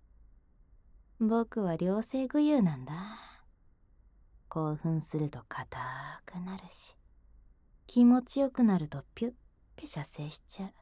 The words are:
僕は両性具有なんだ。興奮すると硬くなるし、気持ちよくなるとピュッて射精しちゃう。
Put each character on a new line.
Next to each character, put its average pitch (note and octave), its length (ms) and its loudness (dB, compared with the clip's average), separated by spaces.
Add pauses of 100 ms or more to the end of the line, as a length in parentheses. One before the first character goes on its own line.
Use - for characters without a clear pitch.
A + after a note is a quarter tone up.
(1200)
僕 A3+ 440 0
は E3+ 140 0
両 F#3 260 0
性 C4 260 -4
具 D4 140 2
有 D4 180 4
な E3 160 4
ん B2+ 80 -12
だ。 C3+ 80 -10 (1600)
興 D#3 240 -2
奮 D#3+ 260 -2
す - 180 -6
る D3+ 120 -2
と A#2+ 180 -14
硬 - 300 -12 (480)
く - 140 -12
な F#3 180 -8
る - 100 -16
し、 - 260 -20 (920)
気 A#3+ 180 6
持 B3 160 8
ち B3 200 -4
よ C4+ 100 2
く B3+ 120 0
な G#3 140 6
る D#3 120 -2
と C#3 140 -10 (120)
ピ A#3 140 -4
ュ - 20 -6
ッ - 40 -20 (420)
て D#4 100 -18
射 D3 180 -10
精 D3+ 240 -12
し - 120 -16
ち - 220 -16
ゃ F#3+ 40 -8
う。 - 160 -16